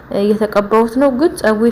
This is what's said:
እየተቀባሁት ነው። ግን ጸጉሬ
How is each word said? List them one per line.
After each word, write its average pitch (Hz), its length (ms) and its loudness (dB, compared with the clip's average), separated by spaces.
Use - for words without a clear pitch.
እየተቀባሁት 214 800 0
ነው። 277 160 2
ግን 302 240 0
ጸጉሬ 220 360 0